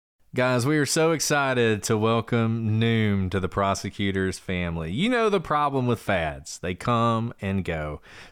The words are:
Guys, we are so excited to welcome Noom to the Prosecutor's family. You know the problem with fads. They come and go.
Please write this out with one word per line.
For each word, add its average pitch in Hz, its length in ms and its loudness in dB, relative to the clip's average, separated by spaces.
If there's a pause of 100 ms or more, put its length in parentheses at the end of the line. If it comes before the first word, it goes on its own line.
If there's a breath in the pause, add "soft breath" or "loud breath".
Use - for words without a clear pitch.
(340)
Guys, 123 320 2
we 156 100 2
are 147 80 2
so 160 280 2
excited 131 720 2
to 113 120 2
welcome 113 840 2
Noom 107 520 2
to 98 100 0
the 92 80 0
Prosecutor's 98 880 -2
family. 85 540 -4
You 160 160 -2
know 233 220 2
the 196 100 2
problem 147 460 0
with 120 140 0
fads. 76 580 -4
They 90 160 -6
come 117 640 0
and 98 240 -2
go. 76 380 -6 (300 loud breath)